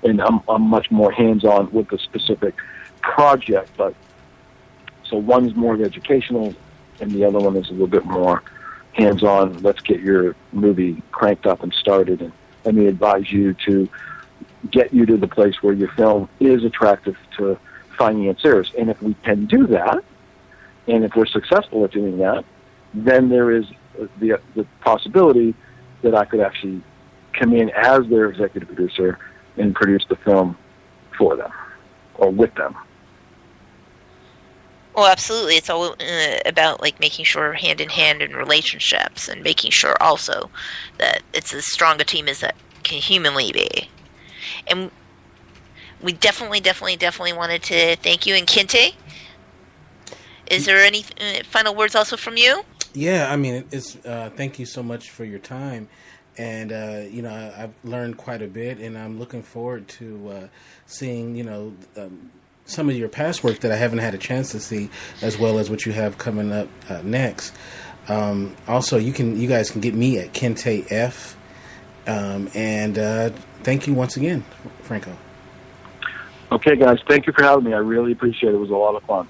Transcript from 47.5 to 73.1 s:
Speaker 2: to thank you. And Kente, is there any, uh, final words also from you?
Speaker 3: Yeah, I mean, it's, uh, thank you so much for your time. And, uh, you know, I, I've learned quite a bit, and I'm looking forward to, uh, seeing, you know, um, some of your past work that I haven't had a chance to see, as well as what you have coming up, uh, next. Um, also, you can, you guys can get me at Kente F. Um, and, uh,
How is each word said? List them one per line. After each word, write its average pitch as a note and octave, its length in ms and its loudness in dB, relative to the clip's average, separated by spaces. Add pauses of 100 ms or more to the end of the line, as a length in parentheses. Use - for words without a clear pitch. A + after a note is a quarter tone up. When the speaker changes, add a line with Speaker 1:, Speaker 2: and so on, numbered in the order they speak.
Speaker 2:
to E3+ 340 0
thank - 280 -2
you. G3 100 0
And F#3 100 0
Kente, A#3 500 2 (1500)
is F#3 180 -2
there G3 180 6
any, G#3 220 2 (160)
uh, G#3 240 -6
final G#3+ 280 -2
words G#3+ 220 0
also A3 220 0
from A3+ 180 -10
you? C4 300 2 (280)
Speaker 3:
Yeah, D3+ 380 -2
I C#3+ 60 -2
mean, C3 340 -4
it's, C3+ 240 -12 (100)
uh, A#2 300 -12
thank C3+ 240 -12
you B2 60 -12
so B2 180 -14
much A#2 260 -12
for - 140 -18
your G#2 160 -14
time. C3 480 -14 (500)
And, A2 360 -12
uh, G#2+ 360 -12
you A#2 120 -14
know, A#2 80 -12
I, G#2+ 340 -16
I've A2 100 -16 (120)
learned A#2+ 320 -10
quite A#2 240 -14
a G#2 60 -12
bit, A2+ 320 -12
and A2+ 180 -16
I'm A2 200 -14
looking A#2+ 240 -14
forward A#2 460 -14
to, G#2+ 420 -18
uh, G2 180 -18 (380)
seeing, A#2 520 -10
you A#2+ 80 -10
know, G#2+ 280 -14 (220)
um, F#2 340 -18 (360)
some D3+ 240 -4
of C3+ 60 -2
your A2+ 140 -6
past D#3 340 -6
work A#2 180 -2
that A#2 100 -2
I G#2+ 40 -2
haven't A#2 240 -2
had A2+ 140 -6
a F#2+ 40 -10
chance C3 340 -6
to G#2+ 80 -10
see, G#2 300 -10 (320)
as G#2+ 160 -4
well A2+ 200 2
as G#2 120 -2
what G#2+ 160 -6
you G#2+ 80 -6
have G#2+ 240 -4
coming G#2 360 -6
up, G#2 140 -6 (220)
uh, F2 140 -10
next. A#2 500 -4 (540)
Um, G#2 480 -2 (120)
also, B2 300 0
you A#2+ 160 -2
can, A2+ 260 -2
you A#2+ 80 -2
guys A#2+ 240 0
can G#2+ 100 -8
get A2+ 120 -2
me A#2+ 260 0
at F2 140 -12
Kente A#2 580 -4
F. A#2 460 -6 (720)
Um, G2+ 460 -6
and, G#2+ 440 -4
uh, A2 320 -2 (340)